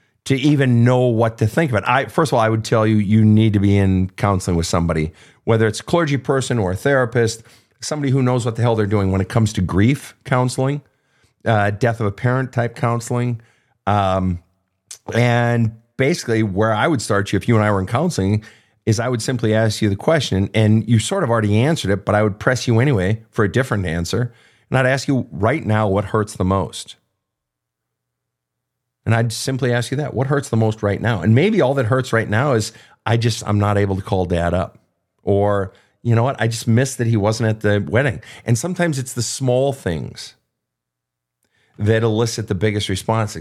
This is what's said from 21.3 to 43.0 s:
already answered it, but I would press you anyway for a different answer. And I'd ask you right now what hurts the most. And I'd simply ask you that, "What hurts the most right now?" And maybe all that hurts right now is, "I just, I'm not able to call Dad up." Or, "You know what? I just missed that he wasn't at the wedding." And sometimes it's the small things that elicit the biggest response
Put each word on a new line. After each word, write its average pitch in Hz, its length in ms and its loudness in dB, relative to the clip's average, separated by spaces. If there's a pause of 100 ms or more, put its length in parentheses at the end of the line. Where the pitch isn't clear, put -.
already 107 280 2
answered 131 320 0
it, 98 140 -2
but 104 100 0
I 104 80 4
would 104 160 -2
press 127 280 0
you 113 140 2
anyway 110 500 0
for - 140 0
a 101 60 0
different 113 360 -2
answer. 85 460 -4 (380)
And 131 80 0
I'd 131 80 2
ask 131 220 -2
you 127 220 0
right 98 340 -2
now 107 240 0
what 98 180 0
hurts 107 280 -2
the 95 100 -2
most. 92 520 -4 (2000)
And 107 100 2
I'd 117 180 0
simply 127 400 -4
ask 120 180 -2
you 131 80 -4
that, 147 160 -6
"What 127 120 -2
hurts 139 220 -2
the 113 80 -2
most 110 260 0
right 101 180 -2
now?" 104 220 -2
And 110 120 4
maybe 190 260 2
all 131 140 2
that 135 120 0
hurts 127 260 0
right 113 160 0
now 127 260 0
is, 107 180 -2 (320)
"I 113 120 0
just, 113 300 -2
I'm 104 120 0
not 104 200 2
able 98 180 0
to 95 60 -6
call 95 220 -2
Dad 87 280 -2
up." - 260 -4 (440)
Or, 101 500 0 (300)
"You 117 120 2
know 113 100 2
what? 135 160 -4
I 113 80 0
just 113 180 -6
missed 123 320 2
that 117 80 -2
he 117 100 2
wasn't 110 320 0
at 107 120 -2
the 104 280 0
wedding." 117 320 0 (240)
And 117 140 0
sometimes 170 400 -4
it's 127 140 -10
the 120 100 -6
small 131 500 -2
things 80 640 -8 (1400)
that 110 240 2
elicit 113 460 -2
the 104 60 -2
biggest 104 340 -2
response 110 520 -2